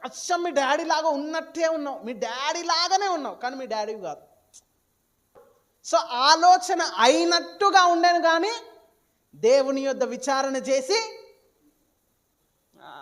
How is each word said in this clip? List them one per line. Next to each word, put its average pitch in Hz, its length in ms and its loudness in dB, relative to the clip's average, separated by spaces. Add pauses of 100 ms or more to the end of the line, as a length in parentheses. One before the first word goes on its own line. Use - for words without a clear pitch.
అచ్చం 349 380 -6
మీ 349 80 -4
డాడీ 277 320 0
లాగా 320 260 0
ఉన్నట్టే 320 580 -4
ఉన్నావు, 294 360 -4
మీ 240 100 -8
డాడీ 254 500 -4
లాగానే 359 440 0
ఉన్నావు, 294 280 -4
కానీ 254 200 -8
మీ 262 100 -10
డాడీ 220 280 -6
కాదు. 190 280 -10 (1600)
So 330 120 0 (320)
ఆలోచన 349 520 4 (160)
అయినట్టుగా 339 880 4
ఉండేను 349 360 4
కానీ 330 320 2 (800)
దేవుని 269 460 2
యొద్ద 269 220 -4
విచారణ 269 520 -4
చేసి, 269 440 -2 (1800)
ఆ, 151 60 -20 (120)